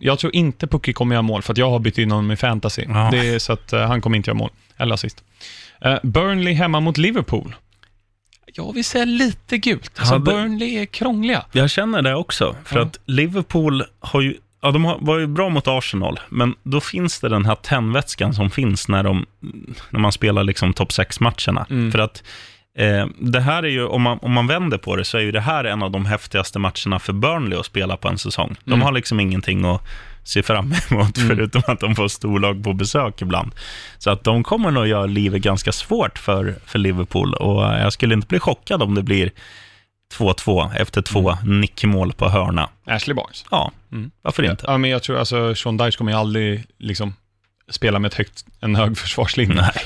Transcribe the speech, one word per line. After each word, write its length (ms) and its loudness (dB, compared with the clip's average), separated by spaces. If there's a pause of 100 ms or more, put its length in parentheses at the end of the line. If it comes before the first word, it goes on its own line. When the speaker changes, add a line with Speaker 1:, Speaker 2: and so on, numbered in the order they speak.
Speaker 1:
Jag 180 0
tror 180 -4
inte 300 0
Pucky 260 -2
kommer 220 0
göra 80 2
mål, 200 0
för 100 -4
att 60 0
jag 120 4
har 80 2
bytt 200 0
in 120 2
honom 200 2
i 60 0
fantasy. 520 -2
Speaker 2:
Ja. 240 4
Speaker 1:
Det 60 4 (100)
är 100 0
så 140 -2
att, 200 -4
eh, 140 2
han 140 0
kommer 160 2
inte 140 0
göra 80 -2
mål. 120 -4 (260)
Eller 180 0
assist. 300 -6 (560)
Eh, 220 2
Burnley 520 2
hemma 260 2
mot 180 0
Liverpool. 560 0 (1000)
Jag 200 -10
vill 100 -4
säga 200 0
lite 540 0
gult. 400 -2
Alltså, 160 4
Speaker 2:
Ja, 40 4
det 60 0
Speaker 1:
Burnley 540 0
är 80 -4
krångliga. 680 0
Speaker 2:
Jag 180 4
känner 320 0
det 120 2
också, 500 -2
för 120 -4
Speaker 1:
Ja. 60 4
Speaker 2:
att 220 -4
Liverpool 800 0 (160)
har 200 0
ju, 160 0 (260)
ja, 80 2
de 140 4
har, 160 0
var 180 2
ju 80 0
bra 220 0
mot 200 0
Arsenal, 600 -2
men 340 0
då 180 0
finns 400 -4
det 80 -2
den 180 2
här 80 4
tändvätskan 800 0
som 160 2
finns 380 0
när 140 2
de, 240 0 (640)
när 100 -2
man 120 4
spelar 320 2
liksom 280 2
topp 200 -2
sex-matcherna. 800 0
Speaker 1:
Mm. 220 -2
Speaker 2:
För 60 2
att, 240 -2 (560)
eh, 280 2 (120)
det 220 0
här 220 0
är 60 -2
ju, 180 0
om 160 0
man, 200 2
om 100 0
man 140 4
vänder 320 0
på 180 -4
det, 80 -2
så 140 -2
är 40 2
ju 100 0
det 80 0
här 240 -2
en 180 -2
av 80 -2
de 160 -2
häftigaste 520 -2
matcherna 400 -2
för 140 -6
Burnley 460 -2
att 80 -6
spela 300 -2
på 120 -4
en 100 -2
säsong. 460 -4
De 80 -2
Speaker 1:
Mm. 120 4
Speaker 2:
har 80 2
liksom 280 0
ingenting 440 0
att 180 0 (420)
se 180 -2
fram 320 0 (160)
emot, 280 2
Speaker 1:
Mm. 100 4
Speaker 2:
förutom 380 2
att 140 -2
de 160 0
får 120 0
storlag 560 0
på 80 0
besök 500 -2
ibland. 300 -2 (460)
Så 120 0
att 140 0
de 180 4
kommer 280 2
nog 160 2
göra 200 2
livet 360 0
ganska 300 0
svårt 460 -2
för, 360 -2 (120)
för 120 -4
Liverpool, 560 0
och 280 2
jag 300 2
skulle 220 2
inte 120 0
bli 120 0
chockad 440 -2
om 120 0
det 80 0
blir 280 2 (840)
två 220 2
två 400 0
efter 280 0
två 280 2
Speaker 1:
Mm. 300 2
Speaker 2:
nickmål 520 2
på 160 0
hörna. 400 0 (180)
Speaker 1:
Ashley 280 -2
Barnes. 360 -8
Speaker 2:
Ja, 220 0 (200)
Speaker 1:
Mm. 180 -10 (120)
Speaker 2:
varför 200 -2
inte? 260 -2
Speaker 1:
Ja, 100 2
men 120 2
jag 120 0
tror, 160 -2
alltså, 360 0
Sean 220 -4
Dyche 220 2
kommer 140 0
ju 60 2
aldrig 460 0 (140)
liksom 360 -6 (560)
spela 280 0
med 100 0
ett 100 -4
högt, 260 -6 (160)
en 160 2
hög 220 2
försvarslinje 640 0
Speaker 2:
Nej. 240 0